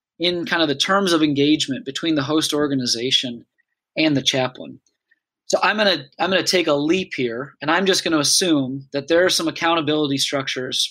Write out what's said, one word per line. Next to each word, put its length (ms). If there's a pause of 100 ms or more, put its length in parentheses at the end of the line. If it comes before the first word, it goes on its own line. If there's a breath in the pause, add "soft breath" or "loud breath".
(180)
in 280
kind 180
of 40
the 80
terms 380
of 80
engagement 640
between 300
the 80
host 300
organization 920 (500)
and 220
the 60
chaplain. 560 (680)
So 140
I'm 160
gonna, 280 (140)
I'm 120
gonna 100
take 240
a 80
leap 420
here, 460
and 80
I'm 160
just 180
gonna 140
assume 720
that 160
there 160
are 60
some 180
accountability 680
structures 720